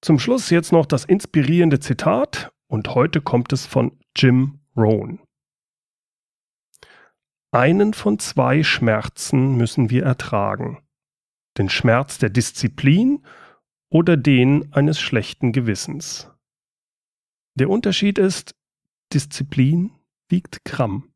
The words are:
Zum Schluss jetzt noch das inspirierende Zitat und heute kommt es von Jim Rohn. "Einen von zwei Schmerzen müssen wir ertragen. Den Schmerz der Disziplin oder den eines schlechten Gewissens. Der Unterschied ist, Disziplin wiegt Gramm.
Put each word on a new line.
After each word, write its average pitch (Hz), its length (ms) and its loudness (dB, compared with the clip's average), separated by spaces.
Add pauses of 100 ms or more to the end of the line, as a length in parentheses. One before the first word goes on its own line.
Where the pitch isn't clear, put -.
Zum 151 180 2
Schluss 247 300 -2
jetzt 170 200 0
noch 160 160 4
das 143 180 -2
inspirierende 165 760 2
Zitat - 720 -4 (160)
und - 260 -6
heute 165 280 0
kommt 120 300 -2
es 131 140 -4
von - 320 -2 (180)
Jim 131 440 4 (160)
Rohn. 107 420 0 (2250)
"Einen 180 420 2
von 208 240 -2
zwei 135 460 0
Schmerzen 127 920 0
müssen 117 320 0
wir 123 140 0
ertragen. - 800 -4 (760)
Den 98 140 0
Schmerz 123 480 0
der 117 100 0
Disziplin 143 960 0 (640)
oder 165 280 2
den 139 560 2
eines 147 280 0
schlechten - 520 -4
Gewissens. 123 760 -6 (1300)
Der 131 160 0
Unterschied 202 480 0
ist, - 380 -2 (560)
Disziplin 143 800 -2 (360)
wiegt - 360 -6
Gramm. 113 520 -6